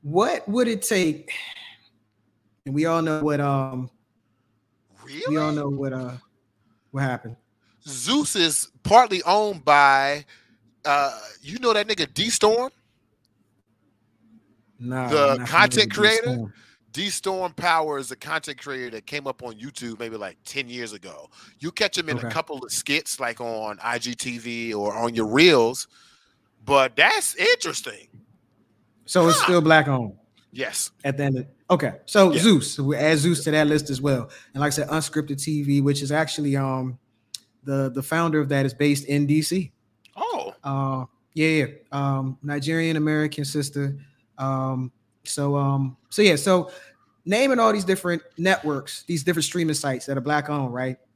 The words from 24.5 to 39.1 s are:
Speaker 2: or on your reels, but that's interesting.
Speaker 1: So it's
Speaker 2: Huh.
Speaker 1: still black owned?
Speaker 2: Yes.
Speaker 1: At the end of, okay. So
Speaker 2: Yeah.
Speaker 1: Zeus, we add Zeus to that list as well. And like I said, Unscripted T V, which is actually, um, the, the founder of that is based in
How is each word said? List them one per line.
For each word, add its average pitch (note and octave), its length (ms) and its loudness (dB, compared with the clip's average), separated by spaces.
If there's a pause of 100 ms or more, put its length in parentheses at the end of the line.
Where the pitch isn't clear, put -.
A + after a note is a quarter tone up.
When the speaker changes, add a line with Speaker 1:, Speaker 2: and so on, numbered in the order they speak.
Speaker 2:
or G#2 220 -2
on A#2 200 -2
your A2+ 120 0
reels, B2+ 600 6 (800)
but C3 320 2
that's A#3 380 2
interesting. F#4+ 720 -2 (1000)
Speaker 1:
So F3 240 4
it's D#3+ 100 6
Speaker 2:
Huh. - 60 2
Speaker 1:
still F3 160 4
black D#3 260 6
owned? A#2+ 300 -2 (340)
Speaker 2:
Yes. - 400 -6 (120)
Speaker 1:
At C#3 140 -2
the C#3+ 60 -2
end C#3 140 0
of, A#2+ 100 -8 (220)
okay. D3 360 2
So F#3+ 280 6
Speaker 2:
Yeah. D#3 80 2
Speaker 1:
Zeus, F#3+ 360 4
we C#3+ 200 -2
add D#3 220 4
Zeus D3 260 0
to D#3+ 60 0
that D3+ 160 4
list D3 220 0
as C3 120 -4
well. C3+ 280 0 (240)
And C3+ 80 -4
like D3 60 2
I C#3 80 -2
said, D3 140 -4
Unscripted D3 520 -4
T D3+ 220 -4
V, C#3+ 180 2
which C#3 200 0
is C#3 100 -6
actually, D3 460 0
um, C3 420 -4 (640)
the, C3+ 260 -2
the B2+ 120 -8
founder D#3+ 380 0
of C#3+ 100 0
that C#3 160 2
is B2+ 80 -2
based C#3+ 320 0
in C#3+ 220 0